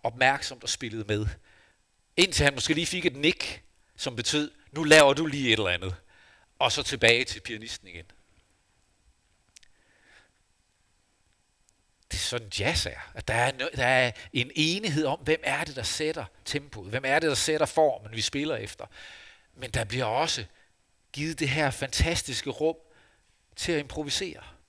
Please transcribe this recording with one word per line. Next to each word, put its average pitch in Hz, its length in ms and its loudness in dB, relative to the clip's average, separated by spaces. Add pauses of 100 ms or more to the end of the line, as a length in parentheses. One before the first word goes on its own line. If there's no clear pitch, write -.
opmærksomt 131 600 0
og - 60 -8
spillede 110 360 -6
med. 107 220 0 (880)
Indtil 180 280 4
han 139 100 4
måske 151 200 0
lige 165 120 0
fik 180 200 -2
et 131 100 -2
nik, - 480 -2 (320)
som 123 200 -8
betød, 147 340 -2 (220)
"Nu 156 120 -4
laver 147 300 10
du 160 120 -2
lige 143 200 -2
et 117 60 6
eller 104 160 2
andet." 90 280 -2 (640)
Og 131 140 2
så 143 100 -2
tilbage 120 420 4
til - 160 -10
pianisten 110 480 -10
igen. 85 220 -16 (4000)
Det - 60 -6
er - 40 -4
sådan, 113 380 -4
jazz 131 280 0
er. - 280 -10
At - 140 -10
der 113 60 -2
er 123 180 2
no-, 131 240 -6
der 123 100 2
er 127 260 4 (200)
en 127 220 -2
enighed 156 520 0
om, 135 120 -2
hvem 156 240 0
er 143 220 -2
det, 147 120 -10
der 123 60 -6
sætter 151 420 -4 (200)
tempoet? 110 460 -8
Hvem 131 160 -4
er 139 120 4
det, 160 100 2
der 143 60 2
sætter 156 320 2
formen, 113 460 2
vi 110 80 -6
spiller 139 360 -2
efter? - 300 -10 (680)
Men 127 160 -12
der 120 140 -2
bliver 123 200 -2
også 120 420 0 (680)
givet 151 260 -6
det 156 100 -2
her 139 220 2
fantastiske 139 800 -2
rum 156 260 0 (800)
til - 160 -4
at 151 80 0
improvisere. 135 600 -6 (260)